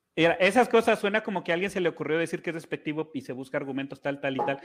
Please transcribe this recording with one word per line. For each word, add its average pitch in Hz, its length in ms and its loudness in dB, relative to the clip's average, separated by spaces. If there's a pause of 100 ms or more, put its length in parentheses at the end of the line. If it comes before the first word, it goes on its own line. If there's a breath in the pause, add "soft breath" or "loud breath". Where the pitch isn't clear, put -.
(160)
Mira, 160 180 4
esas 202 340 4
cosas 226 300 4
suena 214 240 0
como 185 220 -4
que 175 80 0
a - 20 2
alguien 180 160 0
se 190 100 -4
le 175 80 2
ocurrió 156 300 -2
decir 165 240 -2
que 175 80 -6
es 160 40 -4
despectivo 156 600 -6
y 135 60 -6
se 131 120 -10
busca 131 260 -6
argumentos 139 420 -6
tal, 139 200 -4
tal 135 160 0
y 131 80 -2
tal, 139 200 -2